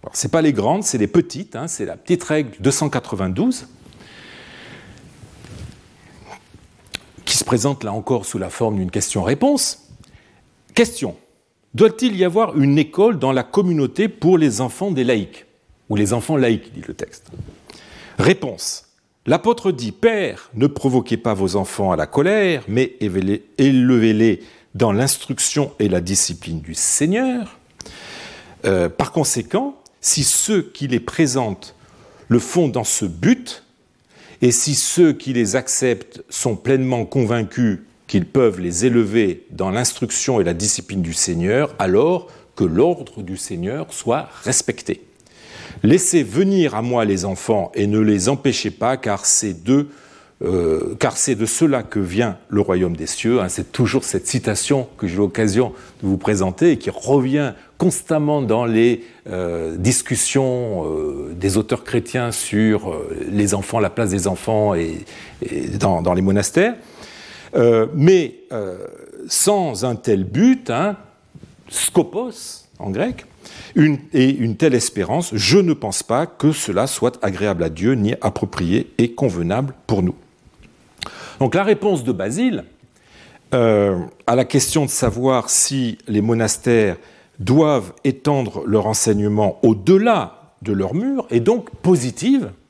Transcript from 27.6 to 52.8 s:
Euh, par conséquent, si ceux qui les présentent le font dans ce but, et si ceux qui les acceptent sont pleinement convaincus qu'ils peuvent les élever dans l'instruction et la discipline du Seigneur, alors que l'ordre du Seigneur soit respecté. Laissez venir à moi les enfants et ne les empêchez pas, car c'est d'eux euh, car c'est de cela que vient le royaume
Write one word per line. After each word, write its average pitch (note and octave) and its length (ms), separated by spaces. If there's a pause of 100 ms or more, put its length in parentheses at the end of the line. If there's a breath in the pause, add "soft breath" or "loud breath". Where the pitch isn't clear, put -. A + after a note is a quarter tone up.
Euh, F2+ 220
par - 240
conséquent, F#3 640 (240)
si - 240
ceux G3+ 380
qui - 260
les A#2+ 120
présentent B2 720 (540 soft breath)
le A#2+ 100
font E3 300
dans A2+ 160
ce - 200
but, C3 580 (800 loud breath)
et B2 120
si C#3 220
ceux E3 380
qui C#3 220
les A2 200
acceptent - 760
sont - 260
pleinement C3 480
convaincus A2+ 760 (260)
qu'ils F#2 180
peuvent A2 360
les F2 260
élever A2 640
dans F#2 200
l'instruction A#2+ 680
et F2+ 40
la E2+ 100
discipline F#2+ 480
du E2 100
Seigneur, F#2 680
alors B2+ 500 (280 loud breath)
que - 80
l'ordre A2 580
du F#2+ 140
Seigneur G2+ 560
soit - 360 (160)
respecté. - 600 (800 loud breath)
Laissez E3 400
venir D#3+ 520
à G#2+ 60
moi A#2+ 240
les G2 220
enfants F#2+ 480
et G#2 120
ne G#2 120
les G#2 320
empêchez C#3 400
pas, B2 260
car G#2 300
c'est F2 380
d'eux C#3+ 260 (540 loud breath)
euh, E2+ 540
car B2 180
c'est - 180
de A2 120
cela C#3 360
que - 160
vient G2 400 (100)
le G2+ 120
royaume F2+ 360